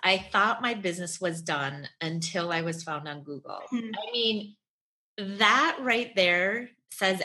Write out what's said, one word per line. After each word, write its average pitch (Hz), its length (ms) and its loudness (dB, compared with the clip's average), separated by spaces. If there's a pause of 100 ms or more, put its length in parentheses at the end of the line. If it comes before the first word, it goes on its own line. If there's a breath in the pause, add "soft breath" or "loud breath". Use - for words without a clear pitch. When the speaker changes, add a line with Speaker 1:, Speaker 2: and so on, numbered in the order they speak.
Speaker 1:
"I 190 140 4
thought 214 440 2
my 240 120 0
business 180 480 -4
was 170 200 -2
done 143 460 -4 (140)
until 170 500 -2
I 165 100 0
was 165 220 -4
found 151 240 -6
on 147 160 -10
Google." 139 380 -12 (120)
Speaker 2:
Mm-hmm. 226 220 -4
Speaker 1:
I 214 160 -8
mean, 220 440 0 (600)
that 214 640 4
right 240 340 0
there 190 540 2 (220)
says 190 340 2